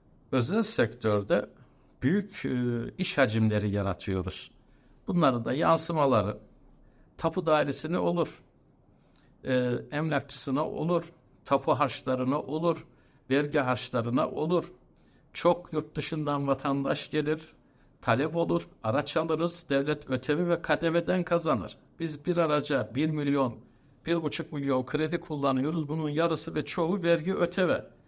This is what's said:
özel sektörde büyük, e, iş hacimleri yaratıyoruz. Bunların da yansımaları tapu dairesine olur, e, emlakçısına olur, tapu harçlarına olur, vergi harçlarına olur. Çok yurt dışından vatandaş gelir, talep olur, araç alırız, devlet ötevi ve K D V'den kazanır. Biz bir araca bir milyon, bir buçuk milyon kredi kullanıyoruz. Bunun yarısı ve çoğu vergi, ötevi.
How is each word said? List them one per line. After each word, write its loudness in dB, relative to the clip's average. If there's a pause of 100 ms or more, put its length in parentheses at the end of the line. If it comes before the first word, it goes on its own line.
(320)
özel 0
sektörde 0 (520)
büyük, 0
e, -2 (140)
iş -4
hacimleri 4
yaratıyoruz. -2 (560)
Bunların 2
da -2
yansımaları 2 (800)
tapu -2
dairesine 2
olur, -2 (1000)
e, 0 (200)
emlakçısına -2
olur, -2 (320)
tapu 2
harçlarına 0
olur, -2 (420)
vergi 2
harçlarına 0
olur. 0 (600)
Çok 2
yurt -4
dışından -2
vatandaş 0
gelir, 0 (600)
talep 0
olur, 0 (160)
araç 0
alırız, -2
devlet 0
ötevi 0
ve 0
K 0
D 0
V'den 2
kazanır. -2 (220)
Biz -6
bir 0
araca 0
bir 2
milyon, 0 (500)
bir 0
buçuk -4
milyon 0
kredi -2
kullanıyoruz. -2
Bunun -2
yarısı 0
ve -2
çoğu -2
vergi, 2
ötevi. 2 (260)